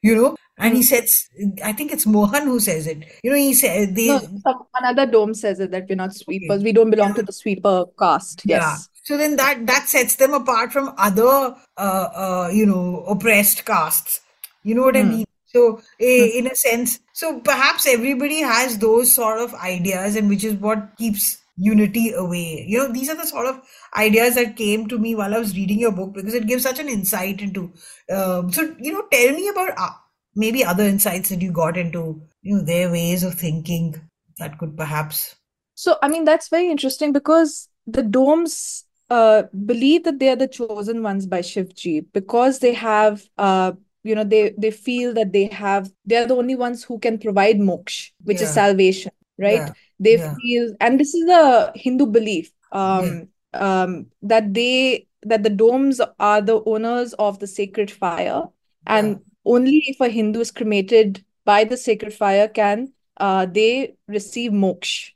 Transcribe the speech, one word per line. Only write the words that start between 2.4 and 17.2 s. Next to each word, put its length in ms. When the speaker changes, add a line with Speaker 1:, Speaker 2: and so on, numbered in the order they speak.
Speaker 1:
who 180
says 260
it. 160
You 100
know, 60
he 160
said, 420
they 120
Speaker 2:
No, 120
some, 440
another 360
dome 220
says 260
it, 120
that 180
we're 60
not 160
Speaker 1:
Okay. 120
Speaker 2:
sweepers. 400
We 80
don't 200
belong 240
to 60
Speaker 1:
Yeah. 40
Speaker 2:
the 80
sweeper 520
caste. 460
Speaker 1:
Yeah. 140
Speaker 2:
Yes. 280
Speaker 1:
So 140
then 180
that, 300
that 240
sets 260
them 180
apart 380
from 260
other, 580
uh, 400
uh, 380
you 120
know, 420
oppressed 580
castes. 560
You 100
know 80
what 160
I 60
Speaker 2:
Hmm. 60
Speaker 1:
mean? 160
So, 360
a-, 320
Speaker 2:
Hmm. 80
Speaker 1:
in 80
a 80
sense, 440
so 280